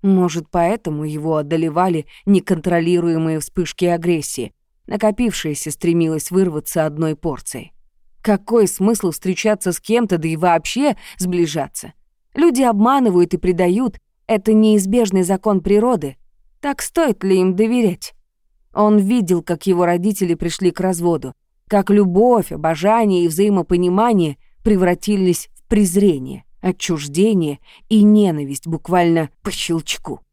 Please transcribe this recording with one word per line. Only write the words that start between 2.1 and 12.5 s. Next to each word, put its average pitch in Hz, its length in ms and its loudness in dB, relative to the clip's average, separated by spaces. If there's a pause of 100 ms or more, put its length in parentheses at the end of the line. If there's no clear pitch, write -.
неконтролируемые 170 1120 0
вспышки - 440 -6
агрессии, 170 680 -2 (340)
накопившаяся 208 840 -4
стремилась 165 600 -2
вырваться 170 560 -2
одной 156 300 -4
порцией. - 560 -10 (500)
Какой 208 460 2
смысл 202 420 0
встречаться 185 640 -4
с - 80 -8
кем-то, 220 380 0
да 160 100 -4
и 160 80 -4
вообще 175 600 0 (220)
сближаться? 165 760 -4 (400)
Люди 269 280 2